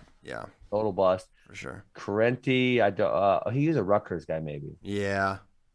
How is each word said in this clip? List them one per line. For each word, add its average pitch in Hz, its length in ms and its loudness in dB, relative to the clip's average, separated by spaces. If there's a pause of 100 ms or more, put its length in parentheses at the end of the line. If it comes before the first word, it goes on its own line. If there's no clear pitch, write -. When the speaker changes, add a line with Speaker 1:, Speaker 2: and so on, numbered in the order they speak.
(240)
Speaker 1:
yeah. 60 220 -10 (260)
Speaker 2:
Total 107 220 0
bust. 92 340 2 (200)
Speaker 1:
For - 80 -20
sure. 92 300 -12 (100)
Speaker 2:
Correnti, 123 840 2
I 101 80 4
don't, 101 240 0
uh, 95 380 2
he 143 160 0
was 160 100 0
a 110 60 0
Rutgers 95 420 0
guy, 80 140 -4
maybe. 73 420 -10
Speaker 1:
Yeah. 98 560 -2 (380)